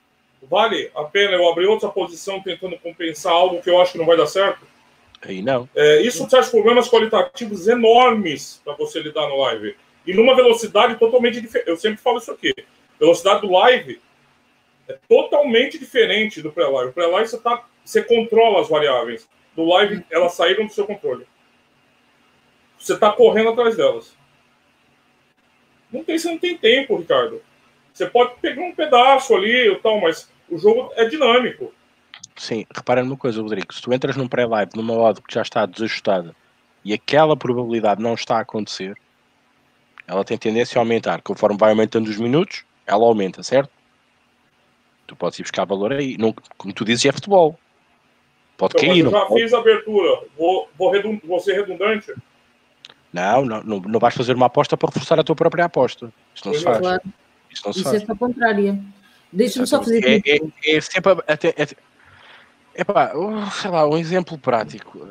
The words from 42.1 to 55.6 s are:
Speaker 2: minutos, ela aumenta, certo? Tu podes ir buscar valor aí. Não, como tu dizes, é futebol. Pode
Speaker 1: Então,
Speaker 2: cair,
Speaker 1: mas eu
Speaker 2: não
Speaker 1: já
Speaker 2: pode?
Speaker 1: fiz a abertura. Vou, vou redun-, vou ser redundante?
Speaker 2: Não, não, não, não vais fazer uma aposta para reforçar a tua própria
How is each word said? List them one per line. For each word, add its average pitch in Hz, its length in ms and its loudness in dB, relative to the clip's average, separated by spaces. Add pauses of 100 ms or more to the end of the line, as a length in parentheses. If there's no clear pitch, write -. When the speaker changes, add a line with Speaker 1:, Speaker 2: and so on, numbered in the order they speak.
Speaker 2:
minutos, 127 480 -2 (260)
ela 107 160 2
aumenta, 98 360 0
certo? 139 280 0 (1400)
Tu - 100 -20
podes - 220 -6
ir 95 40 -12
buscar - 220 -4
valor 98 280 -2
aí. 135 260 -6
Não, 110 160 0 (220)
como 98 160 -14
tu - 120 -6
dizes, 120 200 0
é 139 80 4
futebol. 165 460 2 (960)
Pode - 200 -2
Speaker 1:
Então, - 120 2
Speaker 2:
cair, 180 140 4
Speaker 1:
mas 147 40 4
eu 123 60 2
Speaker 2:
não 208 80 4
Speaker 1:
já 190 60 -2
Speaker 2:
pode? 185 160 2
Speaker 1:
fiz 233 120 -2
a 233 40 4
abertura. 208 640 0 (180)
Vou, 175 300 -2 (100)
vou 180 120 0
redun-, 208 340 -4
vou 175 160 -4
ser 185 140 -2
redundante? 196 580 -4 (1000)
Speaker 2:
Não, 101 320 0
não, 107 200 -8
não, 104 160 -6
não 104 180 -2
vais 120 160 2
fazer 123 220 -2
uma 123 100 4
aposta 143 300 0
para 160 120 -2
reforçar 151 300 -2
a 156 60 4
tua 160 100 0
própria 165 300 0